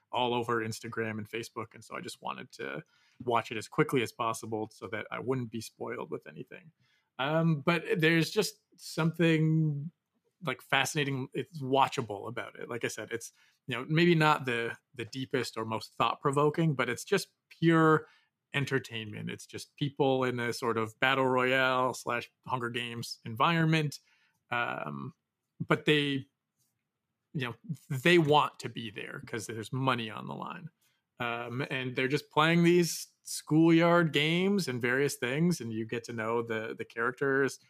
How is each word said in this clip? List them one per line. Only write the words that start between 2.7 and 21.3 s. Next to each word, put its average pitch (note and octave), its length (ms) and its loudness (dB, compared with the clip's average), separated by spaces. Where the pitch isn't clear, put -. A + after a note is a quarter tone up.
watch A#2 280 0
it A2+ 40 -6
as G#2+ 120 -8
quickly D3 340 0
as G#2+ 100 -4
possible A2 600 -4
so G#2+ 160 -14
that G#2+ 220 -8
I A#2 100 -6
wouldn't A#2+ 300 -2
be A2+ 100 -8
spoiled A#2+ 500 -10
with - 160 -10
anything. - 460 -18
Um, D#3 460 2
but E3+ 200 2
there's D#3+ 320 4
just G3+ 240 0
something, D#3+ 1120 2
like, B2+ 180 -6
fascinating, C3+ 720 0
it's C3+ 280 -8
watchable B2 680 0
about G#2+ 300 -10
it. - 100 -12
Like A#2+ 160 -6
I A#2+ 40 -2
said, G#2+ 240 -8
it's, - 200 -8
you B2 80 -4
know, B2+ 120 -6
maybe E3+ 280 6
not D3+ 280 4
the, A#2 280 -2
the A#2 80 -6
deepest C3 520 -6
or A2+ 80 -4
most A2 320 -8
thought-provoking, D3 800 2
but B2 140 -2
it's A#2+ 160 -6
just - 240 -2
pure D#3+ 460 6
entertainment. A2+ 760 -6
It's A2 160 -12
just - 300 -14
people C3+ 480 0
in B2+ 160 -2
a A#2+ 120 -2
sort A2+ 240 -2
of A2+ 220 -4
battle C3 280 2
royale B2+ 680 2